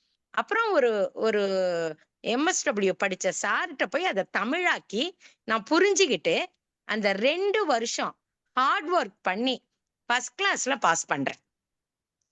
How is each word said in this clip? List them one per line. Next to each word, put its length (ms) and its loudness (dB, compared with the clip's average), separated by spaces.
அப்புறம் 380 0
ஒரு, 180 4
ஒரு 280 0
எம் 220 0
எஸ் 180 0
டபிள்யூ 300 2
படிச்ச 320 -2
சார்கிட்ட 520 -2
போய் 160 -2
அதை 260 -2
தமிழாக்கி 720 -2
நான் 260 -2
புரிஞ்சுக்கிட்டு 640 4
அந்த 240 0
ரெண்டு 540 0
வருஷம் 480 -2
ஹார்ட் 360 2
ஒர்க் 300 0
பண்ணி 340 0
ஃபர்ஸ்ட் 240 -2
கிளாஸ்ல 420 0
பாஸ் 300 0
பண்றேன். 340 -4